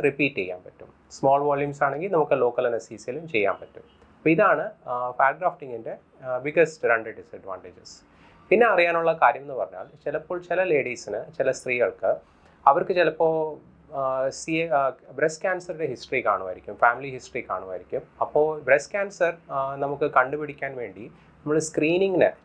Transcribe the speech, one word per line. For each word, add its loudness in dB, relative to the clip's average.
റിപ്പീറ്റ് -2
ചെയ്യാൻ -8
പറ്റും. -20
സ്മോൾ 4
വോളിയൂംസ് -2
ആണെങ്കിൽ -4
നമുക്ക് 4
ലോക്കൽ 2
അനസ്തീസിയയിലും -8
ചെയ്യാൻ 2
പറ്റും. -20
അപ്പോൾ 2
ഇതാണ്, 4
ആ, -2
ഫാറ്റ് 2
ഗ്രാഫ്റ്റിംഗിൻ്റെ, -6
ആ, -4
ബിഗ്ഗസ്റ്റ് 2
രണ്ട് -2
ഡിസഡ്വാൻറ്റേജസ്. -16
പിന്നെ 6
അറിയാനുള്ള 2
കാര്യം 4
എന്ന് -10
പറഞ്ഞാൽ -6
ചിലപ്പോൾ -6
ചില -2
ലേഡീസിന്, -2
ചില 2
സ്ത്രീകൾക്ക് 0
അവർക്ക് 4
ചിലപ്പോ, 0
ആ, -2
സി-, -4
ആ, 2
ബ്രെസ്റ്റ് -2
ക്യാൻസറിന്റെ -4
ഹിസ്റ്ററി -4
കാണുമായിരിക്കും, -2
ഫാമിലി 2
ഹിസ്റ്ററി -10
കാണുമായിരിക്കും. -8
അപ്പോൾ 2
ബ്രെസ്റ്റ് 2
ക്യാൻസർ, -2
ആ, -4
നമുക്ക് -2
കണ്ടുപിടിക്കാൻ -2
വേണ്ടി -12
നമ്മൾ 0
സ്ക്രീനിങ്ങിന് 2